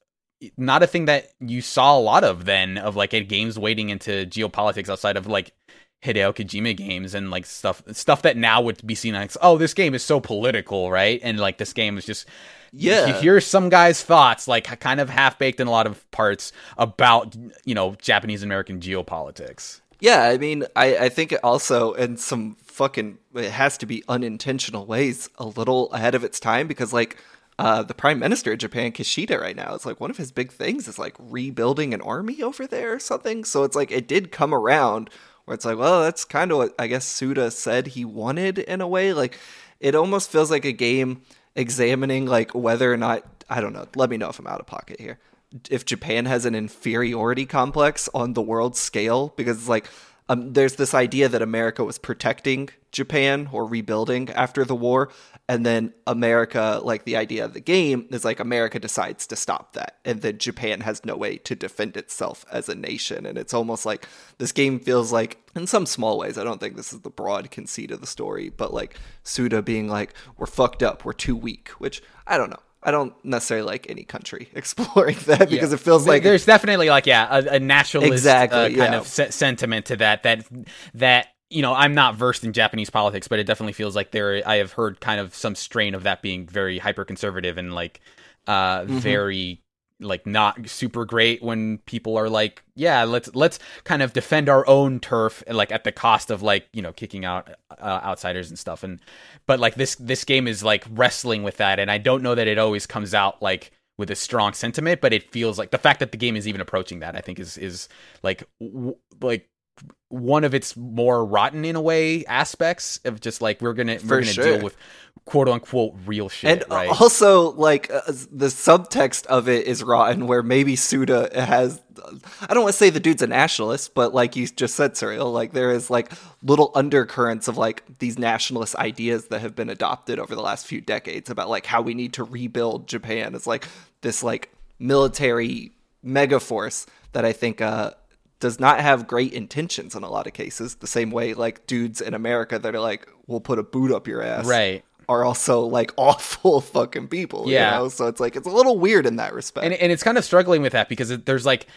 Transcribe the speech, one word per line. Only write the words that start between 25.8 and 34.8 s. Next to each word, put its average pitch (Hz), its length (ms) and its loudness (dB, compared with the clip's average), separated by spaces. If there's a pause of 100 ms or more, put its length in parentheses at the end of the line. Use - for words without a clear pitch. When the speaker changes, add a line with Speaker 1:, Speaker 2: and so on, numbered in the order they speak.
Speaker 2:
ahead 120 220 0
of 120 80 0
its - 160 -6
time, 120 280 0
because, 127 260 -6
like, 120 240 -2 (420)
uh, 110 240 2
the - 120 -8
Prime 143 240 2
Minister 143 340 -2
of 113 60 -4
Japan, 120 340 -4
Kishida, - 480 -4
right - 160 -8
now, 90 180 -10
it's - 120 -12
like, - 140 -10
one 147 100 -8
of 277 80 -12
his 135 140 -12
big 131 200 -6
things 240 340 -6
is, - 120 -16
like, - 200 -10
rebuilding 127 760 -4
an - 80 -8
army 220 400 -8
over 262 240 -8
there 233 260 -6
or 254 60 -6
something. 226 460 -8
So - 180 -2
it's 135 140 -2
like, 143 140 -2
it 123 160 -4
did 180 260 -6
come 151 200 -2
around 117 560 0 (360)